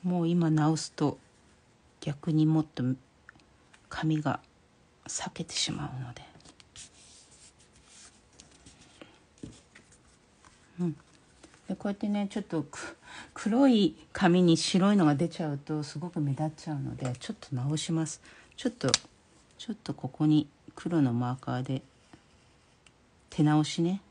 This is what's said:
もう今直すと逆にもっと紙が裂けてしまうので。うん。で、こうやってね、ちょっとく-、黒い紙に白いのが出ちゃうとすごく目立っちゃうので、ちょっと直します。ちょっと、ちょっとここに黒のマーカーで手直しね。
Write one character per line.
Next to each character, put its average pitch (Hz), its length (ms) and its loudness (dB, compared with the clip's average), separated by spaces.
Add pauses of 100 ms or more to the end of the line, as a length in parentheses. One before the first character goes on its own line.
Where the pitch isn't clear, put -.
も 180 180 0
う 165 60 2
今 170 200 2
直 156 280 4
す - 160 -8
と 143 260 -2 (800)
逆 151 300 -6
に 156 160 4
も 156 140 4
っ 151 120 -2
と 123 120 -4 (1040)
紙 156 340 -2
が 143 160 -2 (680)
裂 - 280 -8
け 170 100 -8
て - 100 -14
し - 180 -4
ま 143 260 -8
う - 20 -10
の 123 140 -12
で。 - 80 -18 (4000)
う - 20 0
ん。 156 120 -2 (720)
で、 190 60 -4
こ - 100 -14
う - 40 -2
や 202 60 -4
っ - 20 -10
て - 100 -6
ね、 202 240 -2
ち - 60 -8
ょ 214 40 -4
っ - 40 -10
と 156 260 -4
く-、 - 260 -14 (380)
黒 240 320 4
い 208 300 4 (160)
紙 180 300 6
に 165 140 6
白 190 360 2
い 208 40 4
の 180 80 6
が 147 120 6
出 170 120 0
ち 170 140 -8
ゃ 156 80 -2
う 143 80 -6
と 151 240 -6
す 147 160 -10
ご 170 120 -8
く 165 100 -6
目 143 120 0
立 143 120 -4
っ 156 120 -4
ち - 140 -12
ゃ 151 40 -4
う 143 40 -6
の 131 160 -8
で、 127 240 -6
ち - 140 -12
ょ - 20 -6
っ - 60 -12
と - 160 -10
直 139 200 -2
し - 140 -6
ま 160 160 0
す。 - 140 -12 (360)
ち - 100 -6
ょ - 20 2
っ - 40 -4
と、 123 200 0 (680)
ち - 120 -14
ょ - 20 -6
っ 202 100 -8
と - 120 -6
こ - 140 -8
こ 151 180 -2
に 151 200 4 (300)
黒 170 260 0
の 127 100 2
マ 123 280 -2
ー - 40 -20
カ 127 100 -4
ー 123 100 -4
で 131 180 -6 (1500)
手 - 120 0
直 151 220 4
し 170 180 -2
ね。 185 180 0 (100)